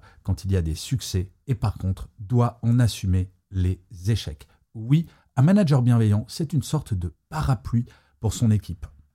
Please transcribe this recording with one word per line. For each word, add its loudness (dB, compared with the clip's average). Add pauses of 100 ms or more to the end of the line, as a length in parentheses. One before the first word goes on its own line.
(240)
quand -4
il -4
y 2
a 2
des -4
succès -4 (160)
et -2
par -4
contre -4 (120)
doit 0
en 2
assumer 0 (180)
les -2 (260)
échecs. » -4 (260)
Oui, 0 (300)
un 4
manager 4
bienveillant, 4
c'est -8
une 0
sorte -4
de -4 (160)
parapluie -2 (340)
pour -2
son 2
équipe. -2 (300)